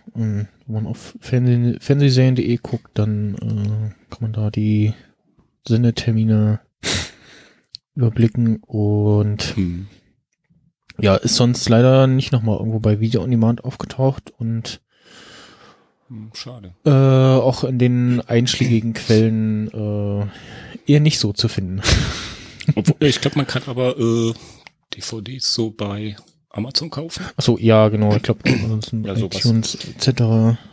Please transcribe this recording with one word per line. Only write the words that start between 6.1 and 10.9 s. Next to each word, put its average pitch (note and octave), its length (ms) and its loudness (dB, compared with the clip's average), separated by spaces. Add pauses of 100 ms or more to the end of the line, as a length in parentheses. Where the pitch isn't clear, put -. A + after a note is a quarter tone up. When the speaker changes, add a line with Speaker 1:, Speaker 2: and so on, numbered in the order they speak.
Speaker 1:
überblicken A2+ 680 0
und G#2 960 0
Speaker 2:
Hm. F#2+ 320 -4 (1080)